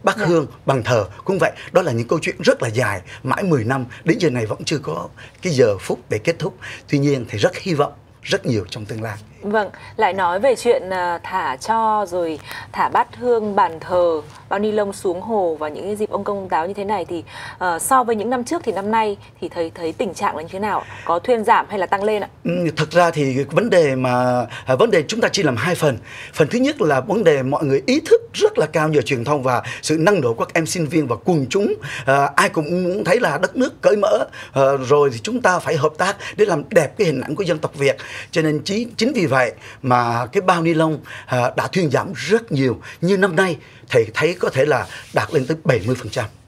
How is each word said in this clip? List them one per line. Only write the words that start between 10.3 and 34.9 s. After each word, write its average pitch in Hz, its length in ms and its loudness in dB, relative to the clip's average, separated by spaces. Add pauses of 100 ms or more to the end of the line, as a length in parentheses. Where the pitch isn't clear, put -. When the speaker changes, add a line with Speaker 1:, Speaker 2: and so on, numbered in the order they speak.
Speaker 2:
về 247 160 4
chuyện, 214 340 0
à, 175 340 -2
thả 160 320 -4
tro 220 500 0
rồi 170 340 -4 (320)
thả 170 180 -2
bát - 180 2 (100)
hương, 226 380 0
bàn 165 240 2
thờ, 170 420 2 (280)
bao 196 100 -2
ni 214 120 -2
lông 202 220 -2
xuống 185 280 -4
hồ 196 380 0
và 151 100 -4
những 147 160 -10
cái 208 100 -4
dịp 208 140 -4
ông 202 140 -4
công 202 140 -4
ông 185 120 -10
táo 170 180 0
như 202 60 -8
thế 202 100 -8
này 196 220 -2
thì, 170 180 -8 (340)
ờ, 175 220 -2
so 254 240 4
với 233 120 2
những 214 140 -2
năm 247 140 -2
trước 330 220 -4
thì 233 60 0
năm 196 200 -2
nay 220 260 0 (240)
thì 175 80 -8
thấy, 165 260 -4
thấy 165 180 -4
tình 185 200 -4
trạng 202 220 -4
là 151 60 -8
như 165 100 -12
thế 190 80 -8
nào 196 200 -2
ạ? - 60 -8 (200)
Có 170 140 2
thuyên 233 240 2
giảm 196 260 4
hay 202 100 -4
là 180 60 0
tăng 196 180 -2
lên 208 200 0
ạ? - 60 -10 (140)
Speaker 1:
Ừ, 170 80 -2 (240)
thực 151 160 -2
ra 170 200 6
thì 139 320 0
vấn 185 260 0
đề 156 260 6
mà, 123 500 2 (200)
à, 131 100 2
vấn 226 160 4
đề 170 160 4
chúng 220 140 -2
ta 214 80 2
chia 202 140 -2
làm 135 120 2
hai 156 200 0
phần. 139 220 2 (360)
Phần 151 140 4
thứ 226 120 -2
nhất 285 220 0
là 143 200 2
vấn 185 220 -2
đề 147 200 4
mọi 143 220 0
người 139 200 2
ý 269 140 2
thức 453 220 4 (120)
rất 415 240 2
là 156 80 2
cao 156 240 0
nhờ 147 120 4
truyền 117 220 -2
thông 143 200 0
và 123 180 0 (200)
sự 160 180 0
năng 180 220 4
nổ 117 120 2
của 180 120 -2
các - 80 -18
em 165 120 0
sinh 165 220 -2
viên 151 200 0
và 120 80 0 (100)
quần 156 240 2
chúng. 208 240 0 (320)
À, 139 300 4
ai - 140 4
cũng 170 340 -2
muốn 185 200 -2
thấy 233 160 4
là 165 220 0
đất 220 160 -2
nước - 240 -2
cởi 190 140 6
mở, 208 300 2 (260)
ờ, 135 260 4
rồi 143 360 4